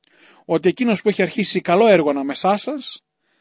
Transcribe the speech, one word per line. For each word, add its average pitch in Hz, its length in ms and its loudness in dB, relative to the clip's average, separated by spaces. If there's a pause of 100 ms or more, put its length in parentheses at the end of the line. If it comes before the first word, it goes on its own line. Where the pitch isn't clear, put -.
(440)
ότι 165 240 -2
εκείνος 220 340 0
που - 60 0
έχει 202 140 0
αρχίσει 185 380 -4
καλό 185 260 2
έργο 170 240 4
ανάμεσά 139 460 -2
σας, - 460 -12 (380)